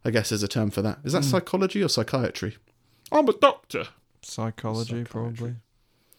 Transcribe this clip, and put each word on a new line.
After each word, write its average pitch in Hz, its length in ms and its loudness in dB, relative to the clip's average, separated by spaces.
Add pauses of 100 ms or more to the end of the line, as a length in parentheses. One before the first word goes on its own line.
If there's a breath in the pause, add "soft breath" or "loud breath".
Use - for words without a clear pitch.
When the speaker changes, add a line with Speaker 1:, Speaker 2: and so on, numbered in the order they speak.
Speaker 1:
I 123 60 2
guess 110 220 2
is 104 100 0
a 101 60 -2
term 110 220 0
for 98 120 -2
that. 104 220 -2
Is 127 100 -2
that 170 80 2
Speaker 2:
Mm. 139 80 2
Speaker 1:
psychology 190 520 0
or 165 60 2
psychiatry? 113 680 -2 (540)
I'm 302 160 6
a 214 40 6
doctor. - 520 2 (360)
Speaker 2:
Psychology, 113 840 -6
Speaker 1:
Psychiatry. - 60 -
Speaker 2:
probably. 117 440 -8 (640 soft breath)